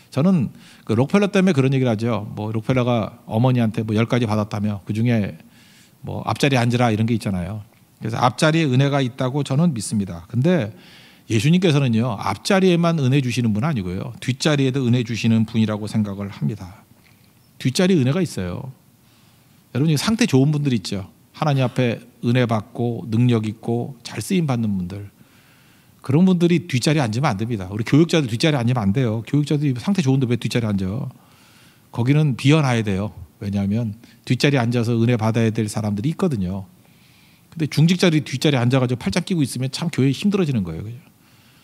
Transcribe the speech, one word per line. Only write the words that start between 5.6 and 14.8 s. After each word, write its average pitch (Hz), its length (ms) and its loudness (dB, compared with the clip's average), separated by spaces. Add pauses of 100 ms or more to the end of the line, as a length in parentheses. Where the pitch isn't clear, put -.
뭐 98 260 -8
"앞자리에 135 320 0
앉으라." 120 340 2
이런 107 140 0
게 117 100 0
있잖아요. 104 480 -4 (360)
그래서 113 180 -6
앞자리에 156 480 2
은혜가 139 340 2
있다고 131 440 -2
저는 151 300 0
믿습니다. 104 540 -6
근데 127 480 0 (540)
예수님께서는요, 131 920 2
앞자리에만 170 800 2
은혜 135 220 2
주시는 117 320 0
분 107 100 0
아니고요, 110 560 -4
뒷자리에도 135 680 0